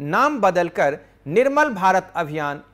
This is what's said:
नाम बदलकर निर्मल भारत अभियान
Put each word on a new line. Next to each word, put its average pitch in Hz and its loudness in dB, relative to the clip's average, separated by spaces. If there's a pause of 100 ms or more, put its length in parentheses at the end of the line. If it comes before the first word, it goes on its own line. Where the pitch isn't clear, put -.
नाम 233 0
बदलकर 175 0 (300)
निर्मल 277 2
भारत 190 0
अभियान 151 -6 (120)